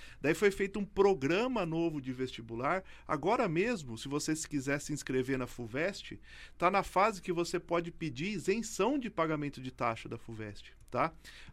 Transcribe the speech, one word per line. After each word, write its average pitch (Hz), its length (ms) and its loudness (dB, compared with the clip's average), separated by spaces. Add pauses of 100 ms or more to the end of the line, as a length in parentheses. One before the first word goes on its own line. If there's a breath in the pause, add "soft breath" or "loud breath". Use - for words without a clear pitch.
(200 loud breath)
Daí 147 140 4
foi 202 180 4
feito 196 260 0
um 208 60 0
programa 196 840 4
novo 160 360 0
de 127 100 -4
vestibular. 127 720 -2 (240 soft breath)
Agora 196 400 2
mesmo, 165 500 0
se 139 120 -8
você 151 260 0
se 156 100 -4
quiser 139 360 0
se - 100 -8
inscrever 131 460 0
na 123 100 -2
fuvest, 123 720 -6 (380 loud breath)
tá 170 120 4
na 196 140 4
fase 190 380 4
que 185 100 -2
você 175 300 0
pode 170 300 0
pedir 151 420 -4
isenção 214 680 0
de 240 100 -4
pagamento 151 520 0
de 127 100 -6
taxa 117 380 0
da 117 80 -6
fuvest, 107 560 -10 (180)
tá? 139 220 2 (400 loud breath)